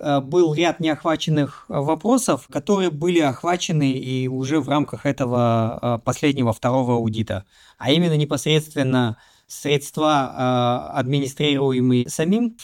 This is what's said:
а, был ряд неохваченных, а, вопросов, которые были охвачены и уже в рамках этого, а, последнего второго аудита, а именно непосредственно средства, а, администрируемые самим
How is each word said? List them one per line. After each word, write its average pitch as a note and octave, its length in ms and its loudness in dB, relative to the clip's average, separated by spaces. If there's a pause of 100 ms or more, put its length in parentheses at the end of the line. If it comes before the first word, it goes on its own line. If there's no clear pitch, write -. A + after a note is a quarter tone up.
а, C#3+ 200 0
был D3+ 340 2
ряд E3 260 0
неохваченных, D#3 880 -2
а, D3+ 140 -2
вопросов, D#3+ 680 0
которые F#3 400 0
были E3+ 280 0
охвачены D3+ 760 0
и C3 360 -4
уже C3 320 -2
в B2+ 80 -4
рамках C#3 360 -2
этого, A#2+ 800 0
а, A#2+ 160 -2
последнего C3 540 0
второго B2 420 0
аудита, A2 500 -2 (340)
а B2 120 -2
именно D#3+ 260 2
непосредственно C#3+ 1000 0 (280)
средства, D3 840 0
а, B2+ 640 0
администрируемые C3+ 1120 0
самим G#3+ 560 -2